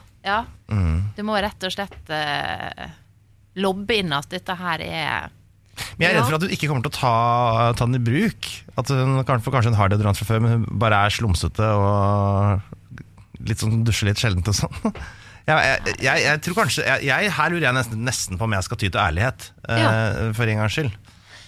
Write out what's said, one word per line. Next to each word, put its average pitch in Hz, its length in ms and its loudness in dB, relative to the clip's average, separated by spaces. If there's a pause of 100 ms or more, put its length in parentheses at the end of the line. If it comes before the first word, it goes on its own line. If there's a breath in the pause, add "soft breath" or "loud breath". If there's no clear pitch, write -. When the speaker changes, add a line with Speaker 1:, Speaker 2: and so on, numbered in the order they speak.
(240)
Speaker 1:
ja. 208 200 -2 (260)
Speaker 2:
Mm. 95 460 0
Speaker 1:
Du 208 80 -8
må 214 160 -2
rett 202 240 -6
og 185 80 -6
slett, - 380 -10
eh, - 760 -6 (720)
lobbe 196 420 -2
inn 175 140 -2
at 143 180 -2
dette 180 260 -8
her 170 240 -4
er 160 500 -6 (680 loud breath)
Speaker 2:
Men 160 100 2
jeg 185 40 4
er 185 40 2
redd 165 80 4
Speaker 3:
Ja. 175 60 2
Speaker 2:
for 156 60 2
at 156 80 0
du 196 60 -2
ikke 156 200 -2
kommer 135 140 0
til 147 100 -4
å - 80 -10
ta, 120 720 2
ta 120 140 0
den 127 100 2
i - 20 0
bruk. 131 480 0 (300)
At 127 120 -2
hun 131 360 2
kan-, 127 160 2
for 113 100 -4
kanskje 120 220 4
hun 107 80 4
har 98 80 6
deodorant 104 280 4
fra 107 120 -6
før, 110 140 2
men 117 100 4
hun 113 260 0
bare 104 280 4
er 104 40 2
slumsete 104 540 0
og 101 960 2 (800)
litt 113 180 -4
sånn, 110 260 2
dusjer 107 260 2
litt 101 100 0
sjeldent 90 280 0
og 104 60 2
sånn. - 400 -2
<laughs> - 80 -12 (400 loud breath)
Jeg, 156 160 2
jeg, - 400 0
jeg, 135 240 2
jeg 143 180 2
tror 175 140 -4
kanskje, 170 320 0
jeg, 131 160 2
jeg, 151 320 0
her 151 160 2
lurer 175 160 0
jeg 127 80 4
nesten, 117 320 -2
nesten 95 320 -4
på 113 80 -2
om 110 80 0
jeg 95 80 0
skal - 160 -6
ty 104 160 0
til 104 80 2
ærlighet, 98 460 0 (200)
eh, 113 120 -2
Speaker 3:
Ja. 110 80 4 (500)
Speaker 2:
for 120 80 0
en 107 140 0
gangs 107 160 0
skyld. 143 160 -2 (560 loud breath)